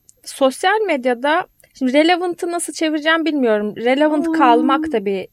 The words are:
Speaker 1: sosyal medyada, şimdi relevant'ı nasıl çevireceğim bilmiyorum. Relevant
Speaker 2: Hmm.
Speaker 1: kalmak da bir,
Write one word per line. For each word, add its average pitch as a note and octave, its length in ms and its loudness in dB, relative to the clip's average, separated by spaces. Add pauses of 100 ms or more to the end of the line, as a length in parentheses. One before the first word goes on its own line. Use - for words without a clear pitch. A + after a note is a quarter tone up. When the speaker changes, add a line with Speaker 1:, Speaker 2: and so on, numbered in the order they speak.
(260)
Speaker 1:
sosyal F#4 640 0
medyada, C4+ 600 0 (320)
şimdi B3+ 140 0
relevant'ı E4+ 580 0
nasıl E4+ 220 -6
çevireceğim D#4+ 520 -2
bilmiyorum. A3 500 0
Relevant D4 520 0
Speaker 2:
Hmm. D#4+ 60 -2
Speaker 1:
kalmak C4+ 580 2
da G#3+ 140 -4
bir, G3 280 -4